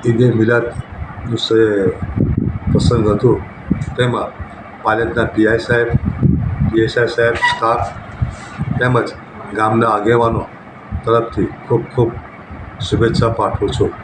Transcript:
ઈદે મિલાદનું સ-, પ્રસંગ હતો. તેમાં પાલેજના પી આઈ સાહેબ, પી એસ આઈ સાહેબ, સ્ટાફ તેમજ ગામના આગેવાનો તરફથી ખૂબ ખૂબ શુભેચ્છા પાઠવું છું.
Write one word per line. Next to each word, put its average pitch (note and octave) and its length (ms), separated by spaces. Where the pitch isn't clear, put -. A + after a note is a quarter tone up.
ઈદે B2 280
મિલાદનું A#2 1040
સ-, G#2+ 540
પ્રસંગ A2+ 420
હતો. A2 240
તેમાં B2 380
પાલેજના A2+ 460
પી A2 220
આઈ A2+ 180
સાહેબ, A#2+ 220
પી A2+ 200
એસ G#2+ 140
આઈ A#2 180
સાહેબ, A#2 260
સ્ટાફ - 440
તેમજ B2 380
ગામના A2+ 380
આગેવાનો A2+ 560
તરફથી A2+ 480
ખૂબ A#2 280
ખૂબ A#2+ 200
શુભેચ્છા - 500
પાઠવું G2+ 400
છું. - 220